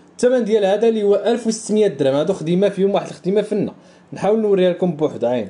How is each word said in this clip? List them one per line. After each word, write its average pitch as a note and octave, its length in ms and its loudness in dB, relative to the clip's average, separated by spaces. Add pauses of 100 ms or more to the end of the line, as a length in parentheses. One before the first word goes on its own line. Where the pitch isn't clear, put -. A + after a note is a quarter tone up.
(120)
الثمن B3 320 0
ديال G#3 220 2
هذا G3+ 220 2
اللي A3 160 0
هو G3+ 120 4
ألف A#3 320 -2
وستمية G#3+ 400 0
درهم، C#3+ 280 0
هادو E3 180 0
خديمه F3+ 360 0
فيهم F#3+ 220 0
واحد F3+ 160 -2
الخديمه G3 340 -4
فنه. G3+ 300 -4 (420)
نحاول G#3 260 0
نوريها G3 300 2
لكم F3 220 -2
بوحد C#3+ 340 -4
عين، A#2 240 -2